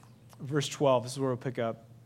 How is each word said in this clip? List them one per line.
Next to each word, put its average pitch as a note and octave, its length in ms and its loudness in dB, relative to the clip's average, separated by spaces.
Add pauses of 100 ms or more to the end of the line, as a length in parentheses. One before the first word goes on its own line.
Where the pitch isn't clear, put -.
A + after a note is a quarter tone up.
(400)
Verse C#3+ 260 -2
twelve, C3 360 4
this B2+ 100 -8
is C#3 80 -6
where C3+ 80 2
we'll B2+ 80 0
pick B2 220 -6
up. A2+ 260 -2 (220)